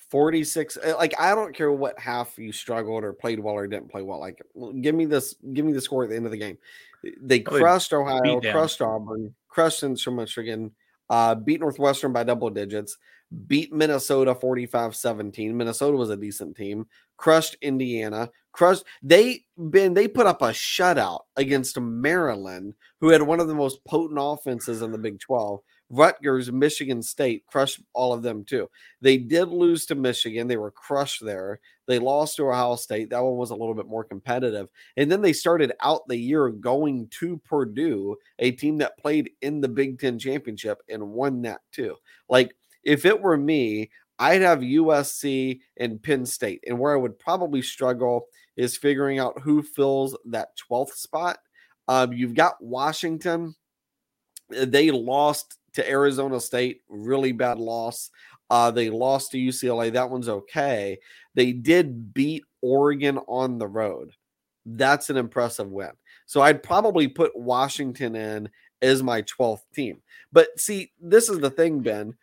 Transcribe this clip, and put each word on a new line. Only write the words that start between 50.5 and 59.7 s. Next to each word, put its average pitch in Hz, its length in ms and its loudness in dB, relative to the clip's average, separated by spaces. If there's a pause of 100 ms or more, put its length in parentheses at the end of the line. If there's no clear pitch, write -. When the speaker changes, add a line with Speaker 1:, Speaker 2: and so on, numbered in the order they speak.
Speaker 1:
twelfth - 380 -6
spot. 170 420 -4 (500)
Um, 127 240 2
you've 120 220 -4
got 156 260 4
Washington. 160 920 -4 (960)
They 131 400 4
lost 139 720 0 (140)
to - 160 -4
Arizona 135 500 2
State, 123 480 -4
really 127 460 -2
bad 120 260 -2
loss. 113 500 -6 (400)
Uh, 120 220 6
they 117 180 2
lost 131 420 0
to 135 60 -6
U 127 140 0
C 127 160 -4
L 117 140 0